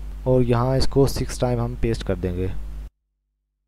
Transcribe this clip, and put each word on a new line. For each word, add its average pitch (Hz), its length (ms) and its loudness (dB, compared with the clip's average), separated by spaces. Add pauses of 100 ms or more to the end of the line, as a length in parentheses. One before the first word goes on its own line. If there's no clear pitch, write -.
(280)
और 127 140 4
यहाँ 123 360 2
इसको 131 300 4
six - 340 -4
time 123 200 0
हम 120 200 -4
paste 113 220 0
कर 95 140 -2
देंगे। 92 340 -2 (1160)